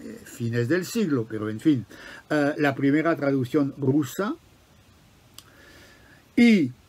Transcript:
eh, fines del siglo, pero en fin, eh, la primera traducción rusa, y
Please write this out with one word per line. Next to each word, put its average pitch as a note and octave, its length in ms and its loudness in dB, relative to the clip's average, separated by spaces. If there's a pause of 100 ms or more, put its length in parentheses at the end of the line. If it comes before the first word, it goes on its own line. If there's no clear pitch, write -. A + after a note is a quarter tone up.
eh, - 220 -16
fines A#2+ 420 -4
del F3 180 0
siglo, C#3+ 440 -2
pero G#2+ 200 -6
en A2 100 -8
fin, C3 260 2 (440)
eh, D3 280 0
la C#3+ 160 2
primera D3 420 2
traducción C#3 640 0
rusa, D3+ 560 -2 (2000)
y G#3 360 6 (180)